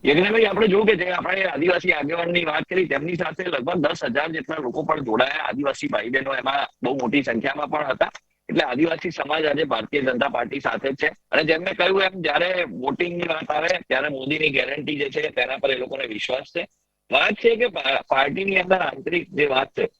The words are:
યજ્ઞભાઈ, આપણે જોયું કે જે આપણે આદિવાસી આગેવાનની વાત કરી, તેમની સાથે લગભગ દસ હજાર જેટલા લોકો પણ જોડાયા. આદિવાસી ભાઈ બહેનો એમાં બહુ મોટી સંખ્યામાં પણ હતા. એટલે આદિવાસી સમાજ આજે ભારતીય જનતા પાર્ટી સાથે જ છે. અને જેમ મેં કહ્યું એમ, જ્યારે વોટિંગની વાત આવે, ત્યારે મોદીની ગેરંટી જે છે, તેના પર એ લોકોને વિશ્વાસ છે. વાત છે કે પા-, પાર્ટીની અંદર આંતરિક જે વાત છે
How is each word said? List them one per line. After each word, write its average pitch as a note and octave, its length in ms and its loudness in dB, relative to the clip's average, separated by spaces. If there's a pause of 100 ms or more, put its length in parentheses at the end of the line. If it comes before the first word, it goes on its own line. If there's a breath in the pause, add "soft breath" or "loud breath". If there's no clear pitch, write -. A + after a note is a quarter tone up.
યજ્ઞભાઈ, G3 400 6
આપણે G#3 220 4
જોયું G3+ 200 6
કે G#3+ 80 6
જે F3+ 160 0
આપણે F#3 340 0
આદિવાસી F3 480 2
આગેવાનની E3+ 520 0
વાત D#3 180 -2
કરી, F#3 240 0
તેમની F3+ 280 -2
સાથે D#3+ 300 -4
લગભગ D#3+ 300 -2
દસ E3 300 0
હજાર C#3+ 260 0
જેટલા D#3+ 260 -6
લોકો C#3 260 -4
પણ D#3 180 0
જોડાયા. B2+ 440 0
આદિવાસી C#3 440 -4
ભાઈ A2+ 220 -2
બહેનો C3+ 240 -2
એમાં C3 320 -2 (160)
બહુ B2+ 120 0
મોટી C3+ 280 0
સંખ્યામાં C3+ 480 -2
પણ D3+ 140 -2
હતા. - 260 0 (380)
એટલે D3+ 160 2
આદિવાસી E3 460 -2
સમાજ D#3 360 -2
આજે D3 180 2
ભારતીય C3 380 -2
જનતા C3 260 0
પાર્ટી B2 320 -2
સાથે C3 320 -2
જ - 20 -2
છે. D3+ 140 0 (220)
અને D#3 120 4
જેમ D#3+ 200 2
મેં F#3 120 -2
કહ્યું F#3+ 280 2
એમ, F#3+ 200 -2
જ્યારે E3+ 480 0
વોટિંગની F3 580 -2
વાત D#3+ 220 -4
આવે, D3+ 180 0 (200)
ત્યારે C3+ 200 0
મોદીની D3 420 0
ગેરંટી C#3+ 460 -2
જે C#3 140 -2
છે, D3+ 100 -2
તેના C3 360 -2
પર C#3 140 0
એ B2+ 80 2
લોકોને C3 280 -4
વિશ્વાસ B2 500 -4
છે. E3+ 100 -4 (440)
વાત D#3+ 220 2
છે A3+ 240 4
કે A#3+ 100 2
પા-, C3+ 420 -2
પાર્ટીની D3 480 0
અંદર F#3 200 2
આંતરિક E3+ 540 -4
જે D3 160 2
વાત C3+ 220 0
છે - 200 -2 (120)